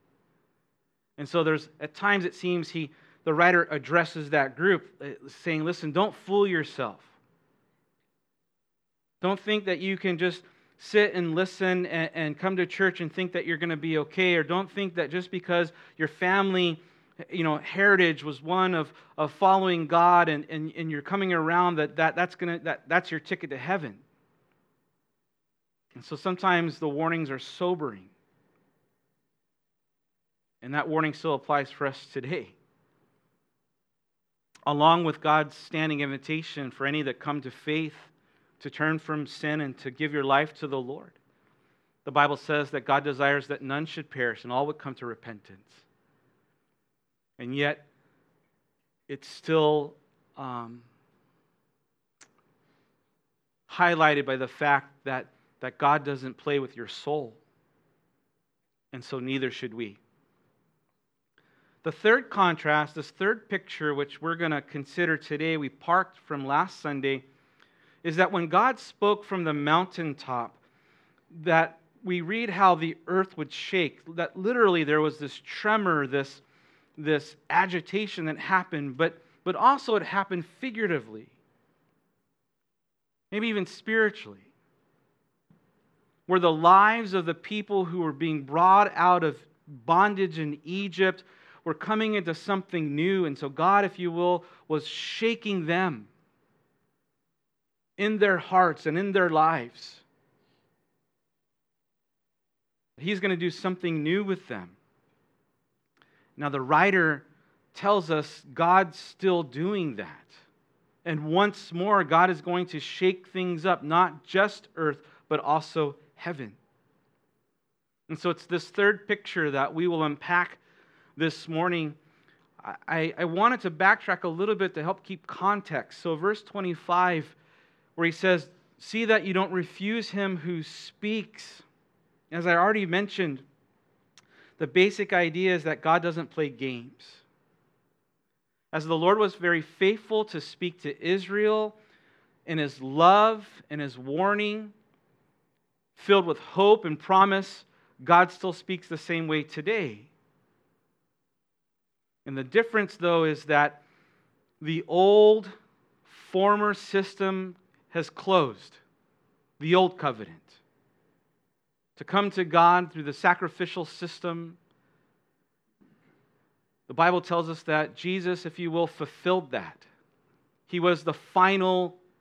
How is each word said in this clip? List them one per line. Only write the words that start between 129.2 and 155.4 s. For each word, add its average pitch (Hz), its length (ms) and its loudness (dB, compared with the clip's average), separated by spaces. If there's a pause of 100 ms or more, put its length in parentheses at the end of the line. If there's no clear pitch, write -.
you 190 80 -2
don't 185 200 0
refuse 196 580 -4
him 190 260 -4
who 165 260 -6
speaks." - 1000 -10 (680)
As 170 140 -4
I 170 100 4
already 196 300 4
mentioned, 175 560 -2 (1160)
the 156 80 -4
basic 190 460 2
idea 180 420 2
is 156 100 -2
that 151 180 -4
God 165 200 4
doesn't 165 280 -4
play 156 180 -2
games. 120 560 -10 (1700)
As 156 120 -4
the 160 120 0
Lord 185 220 4
was 202 160 0
very 170 280 0
faithful 214 640 -2
to 165 140 -10
speak - 420 -10
to 147 220 -10
Israel 208 720 -2 (720)
in 165 120 -4
his 135 220 -6
love 196 640 4 (240)
and 147 100 -8
his 131 160 -10
warning, 208 760 -4 (1200)
filled 196 320 4
with 160 120 -4
hope 208 460 4
and 151 140 -6
promise, 196 640 2 (380)
God 175 300 6
still 185 200 -6
speaks 175 360 -10
the 160 100 -8
same 165 300 -4
way 156 160 -2
today. 151 560 -6 (2250)
And 135 100 -8
the 131 80 -6
difference, 220 520 0
though, 170 280 2
is 151 200 -2
that 147 380 2 (800)
the 160 280 -4
old, 208 600 6 (840)